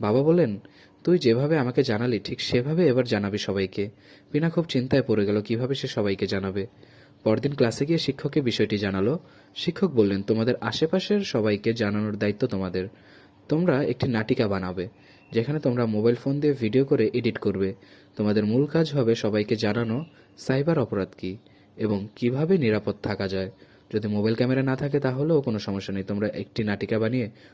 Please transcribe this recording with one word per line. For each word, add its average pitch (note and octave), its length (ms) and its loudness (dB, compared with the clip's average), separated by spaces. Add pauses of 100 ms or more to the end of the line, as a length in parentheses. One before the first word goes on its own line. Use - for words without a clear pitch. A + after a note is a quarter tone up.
বাবা A2 220 4
বলেন, D3+ 360 4 (440)
"তুই F3 140 4
যেভাবে C#3 400 4
আমাকে B2+ 260 2
জানালি A#2 400 0
ঠিক - 180 -8
সেভাবে D3+ 460 2
এবার B2+ 180 4
জানাবি G#2 320 0
সবাইকে।" G2 520 -2 (420)
পিনা D#3+ 180 0
খুব E3 160 0
চিন্তায় C3 380 2
পড়ে G#2 220 2
গেল G#2 160 2
কিভাবে B2 340 -2
সে C3 120 -6
সবাইকে G2+ 400 -2
জানাবে। G2 400 -4 (560)
পরদিন A2 320 2
ক্লাসে C3 300 0
গিয়ে E3 120 0
শিক্ষককে C#3+ 440 -2
বিষয়টি A2 360 0
জানালো। G2+ 420 0 (360)
শিক্ষক - 320 -2
বললেন, G2+ 360 2
"তোমাদের A2+ 320 0
আশেপাশের F3 640 -2
সবাইকে A2 520 0
জানানোর G#2+ 440 -2
দায়িত্ব G#2 300 0
তোমাদের। F#2 400 -4 (600)
তোমরা D3+ 340 2
একটি - 240 -2
নাটিকা A2+ 400 0
বানাবে, F#2 400 -4 (440)
যেখানে B2 280 -2
তোমরা B2 260 0
মোবাইল A2 300 2
ফোন C#3 240 -2
দিয়ে D3 140 2
ভিডিও A#2+ 320 2
করে B2+ 280 2
এডিট A#2 240 -2
করবে। F#2+ 360 -2 (420)
তোমাদের G#2 300 2
মূল B2 200 2
কাজ D3+ 280 0
হবে A#2 220 2
সবাইকে G#2+ 400 0
জানানো A2+ 500 -2 (320)
সাইবার C#3+ 420 0
অপরাধ G2+ 280 -2 (100)
কী F#2+ 200 -8 (400)
এবং G#2 380 -2
কিভাবে C#3+ 420 0
নিরাপদ G#2+ 460 0
থাকা G2+ 240 -2
যায়। F#2+ 240 -4 (420)
যদি G#2+ 140 -2
মোবাইল G#2 280 0
ক্যামেরা B2+ 280 2
না C3 120 0
থাকে C#3+ 240 -2
তাহলেও C#3 420 2
কোনো A2+ 180 -2
সমস্যা G2 340 -6
নেই, G2 100 -4
তোমরা G#2 240 -2
একটি - 360 -6
নাটিকা G#2 360 -2
বানিয়ে A2+ 300 -2 (240)